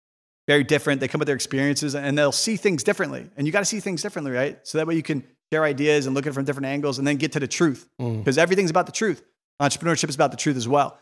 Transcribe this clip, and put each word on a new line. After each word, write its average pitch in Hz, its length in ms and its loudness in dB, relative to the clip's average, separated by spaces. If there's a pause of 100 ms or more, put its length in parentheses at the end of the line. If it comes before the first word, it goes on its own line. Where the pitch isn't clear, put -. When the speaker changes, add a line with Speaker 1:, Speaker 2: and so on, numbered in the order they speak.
(460)
Speaker 1:
very 147 180 6
different. 143 360 2
They 131 80 -2
come 151 100 -2
with 151 80 0
their 143 100 0
experiences 139 580 -2
and 143 220 -2
they'll 147 160 4
see 220 240 0
things 175 260 0
differently. 139 540 -2
And 143 100 -2
you 156 60 0
gotta 202 140 2
see 214 140 -4
things 180 220 -6
differently, 156 300 -6
right? 131 340 -2
So 156 120 -4
that 156 80 0
way 165 80 0
you 160 80 2
can 143 200 -2 (300)
share 156 120 2
ideas 147 420 2
and 131 80 -2
look 139 120 -2
at 151 40 -2
it - 20 -6
from 135 140 -2
different 139 200 -4
angles 139 320 -2
and 139 80 -2
then 147 120 0
get 151 140 -2
to 156 80 -2
the 135 80 -2
truth. 147 380 0 (140)
Speaker 2:
Mm. 113 240 -4
Speaker 1:
'Cause 135 140 2
everything's 175 320 4
about 175 160 2
the - 60 -16
truth. 208 300 -2 (380)
Entrepreneurship 156 480 0
is 143 60 -6
about 143 160 4
the 120 80 -10
truth 147 180 0
as 117 100 -2
well. 139 360 0